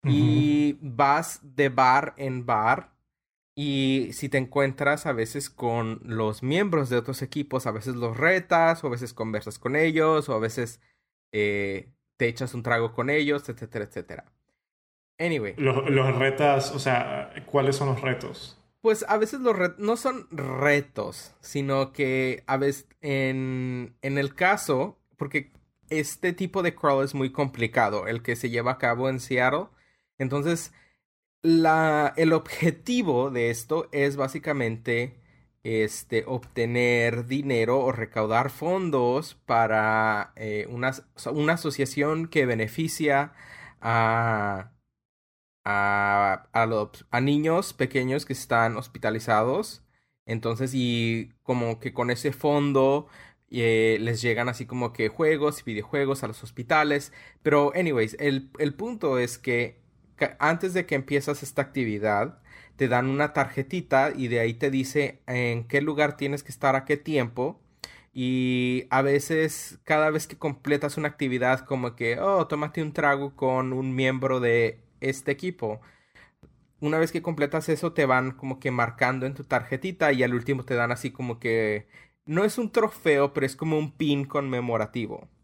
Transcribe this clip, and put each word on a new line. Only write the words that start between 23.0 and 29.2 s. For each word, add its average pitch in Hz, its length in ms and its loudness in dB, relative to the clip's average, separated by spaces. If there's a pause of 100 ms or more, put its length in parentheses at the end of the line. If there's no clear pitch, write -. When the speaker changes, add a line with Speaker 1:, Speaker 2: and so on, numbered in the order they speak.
Speaker 1:
en, 131 1000 -4
en 135 160 -2
el 139 200 -2
caso, 180 600 0 (200)
porque 143 360 -6 (380)
este 156 420 -2
tipo 185 300 -4
de 170 120 0
crawl 139 300 2
es 139 100 -6
muy 135 160 -2
complicado, 117 760 0
el 113 160 -4
que 117 140 -2
se 123 120 -6
lleva 117 220 0
a 127 80 -4
cabo 127 320 0
en 127 100 -4